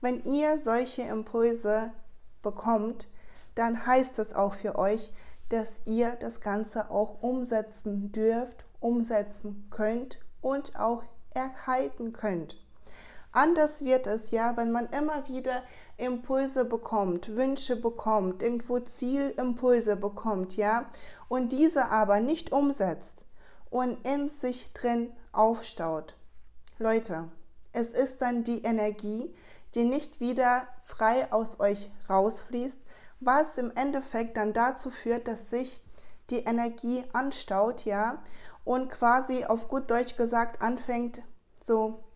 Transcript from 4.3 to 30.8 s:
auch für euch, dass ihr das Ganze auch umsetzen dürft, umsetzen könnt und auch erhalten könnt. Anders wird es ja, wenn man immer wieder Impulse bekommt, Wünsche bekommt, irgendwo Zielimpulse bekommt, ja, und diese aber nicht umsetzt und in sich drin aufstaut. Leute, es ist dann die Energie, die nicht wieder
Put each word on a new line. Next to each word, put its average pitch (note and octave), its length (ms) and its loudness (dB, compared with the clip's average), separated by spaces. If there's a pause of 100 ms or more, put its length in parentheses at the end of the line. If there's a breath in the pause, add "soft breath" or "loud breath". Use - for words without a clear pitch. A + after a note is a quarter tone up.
auch G3 200 2
für - 220 -4
euch, G#3+ 360 2 (360 loud breath)
dass A3 360 0
ihr A#3 320 2
das A#3 240 -6
Ganze G#3+ 500 -2
auch G#3+ 320 -2
umsetzen A3 880 -2
dürft, A3+ 540 0 (160)
umsetzen G#3 920 0
könnt A#3 480 0 (220)
und C#4 360 -2
auch A#3 280 0 (300)
erhalten C4 800 -2
könnt. F3+ 480 -4 (720 loud breath)
Anders D4+ 540 4
wird B3+ 240 4
es A3 240 -2
ja, A#3 240 2
wenn A#3 160 2
man A#3+ 160 0
immer D4 400 -2
wieder C4 340 -4 (340 loud breath)
Impulse C4 680 0
bekommt, G#3+ 720 0
Wünsche C4+ 400 0
bekommt, G#3+ 680 0
irgendwo A#3+ 380 0
Zielimpulse B3 1120 2
bekommt, G3 640 -2
ja, A3 300 2 (420 loud breath)
und B3+ 240 0
diese D4 380 4
aber G#3 280 6
nicht C4+ 320 0
umsetzt C4+ 720 0 (460 soft breath)
und B3 340 -2
in C#4+ 260 0
sich B3+ 420 -6
drin A#3+ 400 0 (180 loud breath)
aufstaut. F#3+ 840 0 (640)
Leute, A3 480 0 (480)
es A#3 160 0
ist C4 300 0
dann A#3+ 220 0
die A#3 180 -2
Energie, G#3+ 720 -2 (400 loud breath)
die A#3 80 2
nicht C4+ 380 0
wieder B3 480 2 (160)